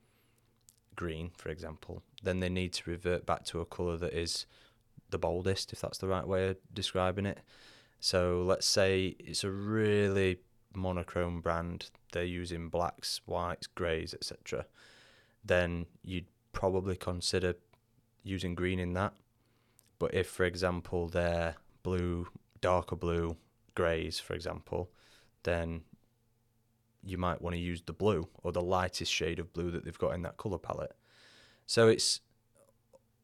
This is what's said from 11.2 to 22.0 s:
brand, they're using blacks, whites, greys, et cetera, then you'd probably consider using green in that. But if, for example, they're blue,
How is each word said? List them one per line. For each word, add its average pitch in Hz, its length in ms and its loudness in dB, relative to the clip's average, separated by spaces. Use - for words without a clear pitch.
brand, 85 500 -2
they're 87 100 0
using 87 460 -4
blacks, - 560 -2
whites, 87 420 -4
greys, 82 460 -2
et - 120 -10
cetera, - 420 -8
then 87 440 2
you'd 90 240 -6
probably 95 440 0
consider 90 580 0
using 92 320 -4
green 90 240 0
in 87 160 -2
that. 95 200 0
But - 140 0
if, 90 140 2
for - 180 0
example, 87 640 0
they're 85 480 0
blue, 87 460 0